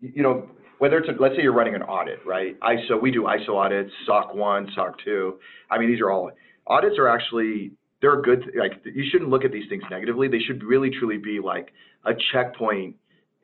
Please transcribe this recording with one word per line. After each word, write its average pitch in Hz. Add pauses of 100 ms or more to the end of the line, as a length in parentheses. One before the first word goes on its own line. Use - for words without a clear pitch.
y-, 127
you 143
know, 131 (300)
whether 143
it's 160
a, 151
let's 135
say 165
you're 131
running 113
an 95
audit, -
right? 92
iso, 117
we 131
do 110
iso 104
audits, 98 (140)
soc 104
one, 101
soc 92
two. 95 (320)
I 117
mean, 117
these 113
are 98
all, 92 (340)
audits 190
are 135
actually, 110 (280)
they're 143
a 139
good, 127
like, 101
you 131
shouldn't 170
look 131
at 131
these 104
things 98
negatively. 117
They 120
should 120
really 131
truly 110
be, 104
like, 90 (340)
a 113 (200)
checkpoint 110 (480)